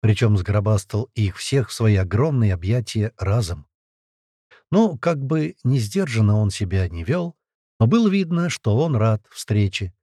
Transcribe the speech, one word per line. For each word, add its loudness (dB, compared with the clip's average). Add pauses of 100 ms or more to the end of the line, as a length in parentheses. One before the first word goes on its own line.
Причем 2
сгробастал -2
их -2
всех -2
в -12
свои 2
огромные 0
объятия -4
разом. -4 (1040)
Ну, 2
как -2
бы -2
не 2
сдержанно 0
он 2
себя -2
не -8
вел, -4 (420)
но 4
было 4
видно, 0
что 0
он 0
рад 0
встрече. -2